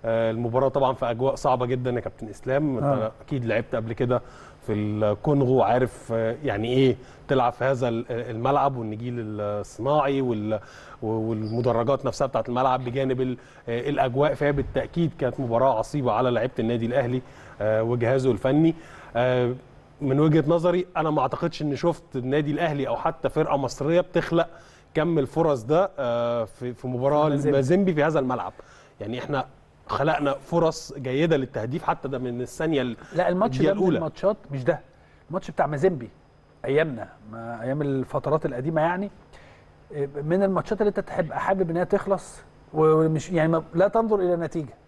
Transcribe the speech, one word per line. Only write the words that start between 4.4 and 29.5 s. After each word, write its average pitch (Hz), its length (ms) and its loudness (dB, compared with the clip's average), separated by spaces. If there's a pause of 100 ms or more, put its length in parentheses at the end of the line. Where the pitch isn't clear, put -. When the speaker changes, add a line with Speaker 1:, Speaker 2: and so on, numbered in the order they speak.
Speaker 1:
في 110 60 -2
الكونغو، 107 880 2
عارف، 117 520 2
آه، 113 300 0
يعني 110 240 -2
إيه 127 280 4 (320)
تلعب 123 260 2
في - 100 -4
هذا 131 240 0
ال-، 117 220 -2
الملعب 127 680 0
والنجيل 113 400 -6
الصناعي 110 1040 -2
وال-، 107 380 -2 (420)
والمدرجات 113 1040 0
نفسها 131 220 -2
بتاعت 120 220 -2
الملعب 127 360 0
بجانب 131 360 -2
ال-، 127 160 -2 (320)
آه، 123 200 -4
الأجواء، 139 440 0
فهي 147 180 0
بالتأكيد 139 680 -2
كانت 127 200 -2
مباراة 123 400 2
عصيبة 123 320 -2
على 123 180 2
لعيبة 123 300 0
النادي 117 260 0
الأهلي، 127 360 0 (400)
آه، 110 220 2
وجهازه 123 480 2
الفني. 147 440 4 (400)
آه، 123 380 2 (480)
من 131 180 0
وجهة 156 280 6
نظري 175 380 2 (120)
أنا 160 120 0
ما 147 120 2
أعتقدش 160 400 -2
إن 147 140 -2
شفت 165 280 0 (120)
النادي 143 360 0
الأهلي 147 360 -2
أو 117 80 -2
حتى 160 340 -2
فرقة 151 280 0
مصرية 143 440 0
بتخلق 165 460 0 (460)
كم 160 260 2
الفرص 143 440 0
ده، 165 360 2
آه، 120 460 0
في، 123 280 -10
في 127 140 -10
مباراة 139 420 2
Speaker 2:
مازيمبي. 143 280 2
Speaker 1:
مازيمبي 180 360 4
في 147 100 2
هذا 156 160 2
الملعب. 123 340 -2 (460)
يعني 117 200 -6
إحنا 135 260 -4 (420)